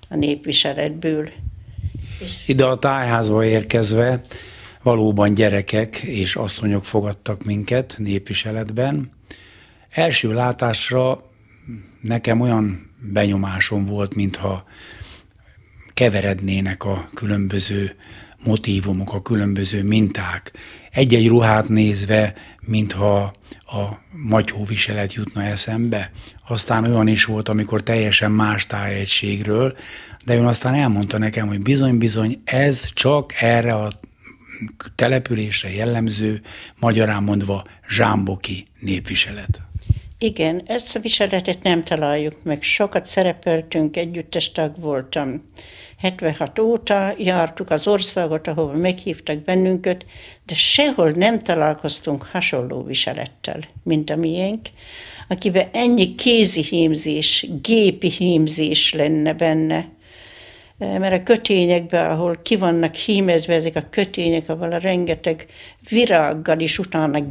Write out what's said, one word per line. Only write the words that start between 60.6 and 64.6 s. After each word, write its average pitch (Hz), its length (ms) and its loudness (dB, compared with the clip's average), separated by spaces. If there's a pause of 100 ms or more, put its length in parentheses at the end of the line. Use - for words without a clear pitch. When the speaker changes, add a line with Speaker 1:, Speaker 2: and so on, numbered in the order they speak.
Speaker 1:
Mert 190 360 -2
a 180 100 0
kötényekben, 175 880 2
ahol 170 300 0
ki - 140 0
vannak 170 400 2
hímezve 175 580 2
ezek 160 220 0
a 156 140 -4
kötények, 170 600 0
ahol 165 220 -4